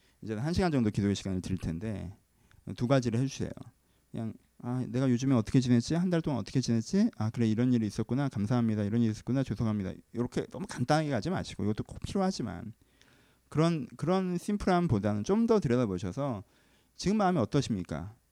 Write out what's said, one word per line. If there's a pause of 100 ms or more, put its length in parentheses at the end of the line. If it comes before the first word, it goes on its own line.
(220)
이제
한
시간
정도
기도의
시간을
드릴
텐데 (580)
두
가지를
해주세요. (580)
그냥, (320)
아,
내가
요즘에
어떻게
지냈지?
한
달
동안
어떻게
지냈지?
아,
그래,
이런
일이
있었구나.
감사합니다.
이런
일이
있었구나.
죄송합니다. (220)
이렇게
너무
간단하게
가지
마시고
이것도
꼭
필요하지만 (760)
그런, (100)
그런
심플함보다는
좀
더
들여다보셔서 (520)
지금
마음이
어떠십니까? (160)